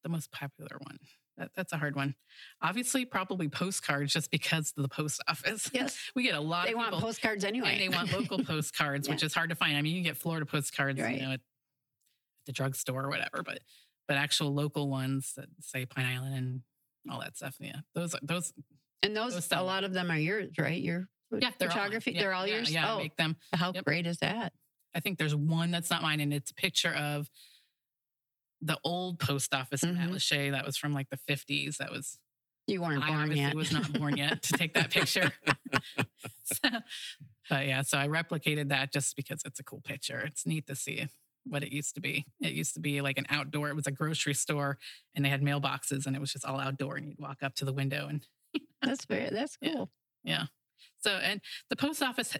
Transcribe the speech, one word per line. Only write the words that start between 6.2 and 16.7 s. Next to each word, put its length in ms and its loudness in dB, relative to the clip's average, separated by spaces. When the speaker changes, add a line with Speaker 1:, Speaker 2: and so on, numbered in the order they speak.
Speaker 1:
get 120 4
a 60 0
lot 240 0
Speaker 2:
They 80 0
Speaker 1:
of 40 0
Speaker 2:
want 120 0
Speaker 1:
people, 120 0
Speaker 2:
postcards 440 0
anyway. 260 2
Speaker 1:
and 100 2
they 140 2
want 180 0
Speaker 2:
<laughs> 60 2
Speaker 1:
local 240 0
postcards, 640 0
which 140 0
Speaker 2:
Yeah. 60 2
Speaker 1:
is 60 -4
hard 160 2
to 60 -2
find. 220 2
I 40 4
mean, 140 2
you 80 0
can 80 0
get 60 -8
Florida 280 -2
postcards, 540 0
Speaker 2:
Right. 160 0
Speaker 1:
you 60 -4
know, 80 -4
at, 60 -2
at 40 -8
the 40 -8
drugstore 540 -2
or 40 -2
whatever, 360 -2
but, 140 -6
but 100 2
actual 360 2
local 360 0
ones 480 0
that 100 -14
say 240 -4
Pine 200 -2
Island 300 -2
and 260 -2